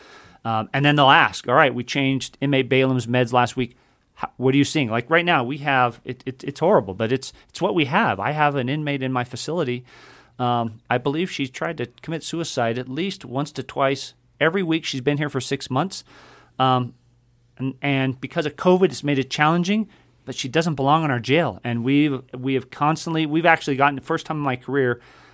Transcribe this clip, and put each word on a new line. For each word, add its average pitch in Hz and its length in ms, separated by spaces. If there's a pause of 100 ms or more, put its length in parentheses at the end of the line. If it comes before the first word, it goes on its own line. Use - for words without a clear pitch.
(460)
Um, 113 280
and 143 120
then 147 100
they'll 139 140
ask, 143 400
"All 123 60
right, 147 180
we 120 100
changed 135 560
inmate 135 300
Balaam's 131 380
meds 123 260
last 123 240
week. 123 180 (380)
How, - 240
what 131 160
are 139 40
you 143 60
seeing?" 135 260
Like, 117 200
right 170 160
now, 160 180
we 131 140
have, 131 480
it, - 200
it, 131 180
it's - 160
horrible, 151 340
but 110 180
it's, 131 220 (160)
it's - 120
what 190 140
we 156 100
have. 131 340
I 113 120
have 147 240
an 127 140
inmate 143 340
in 131 80
my 123 120
facility. 127 600 (560)
Um, 120 400 (100)
I 123 100
believe 147 320
she's 135 180
tried 160 300
to 123 80 (140)
commit 156 220
suicide 123 540
at 123 100
least 165 380
once 135 280
to 131 100
twice 135 500 (260)
every 170 240
week 160 220
she's 135 160
been 143 160
here 147 120
for 131 120
six - 280
months. 151 340 (560)
Um, 127 340 (640)
and, 131 240
and 135 400
because 151 240
of 147 100
covid, 185 300
it's 127 180
made 143 160
it 131 120
challenging, 175 580 (360)
but 131 100
she - 120
doesn't 156 280
belong 143 280
in 147 80
our 120 80
jail. 127 440
And 117 200
we've, 139 380 (160)
we 131 160
have 127 160
constantly, 160 560
we've 156 200
actually 156 300
gotten, 143 200
the 127 60
first 160 260
time 156 100
in 147 60
my 131 120
career, 127 460 (320)